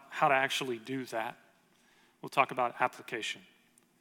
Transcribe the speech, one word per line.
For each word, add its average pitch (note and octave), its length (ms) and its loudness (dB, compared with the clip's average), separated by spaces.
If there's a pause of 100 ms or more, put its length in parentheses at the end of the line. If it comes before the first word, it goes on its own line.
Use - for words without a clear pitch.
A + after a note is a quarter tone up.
how D#3 200 4
to C#3 40 6
actually C3 440 2
do C3 300 -6
that. A#2 280 -4 (840)
We'll C3 80 -10
talk C3+ 220 2
about B2 280 -2
application. A2+ 640 -2 (600)